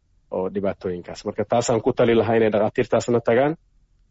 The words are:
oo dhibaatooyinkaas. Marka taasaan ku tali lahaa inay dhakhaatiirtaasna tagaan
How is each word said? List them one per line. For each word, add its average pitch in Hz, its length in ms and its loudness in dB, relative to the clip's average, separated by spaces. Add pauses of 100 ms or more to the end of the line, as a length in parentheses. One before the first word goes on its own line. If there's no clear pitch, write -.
(320)
oo 95 180 -4
dhibaatooyinkaas. 92 760 -6
Marka 104 200 -4
taasaan 117 360 0
ku 131 120 0
tali 120 220 2
lahaa 113 200 2
inay 113 160 4
dhakhaatiirtaasna 113 680 0
tagaan 131 320 2 (580)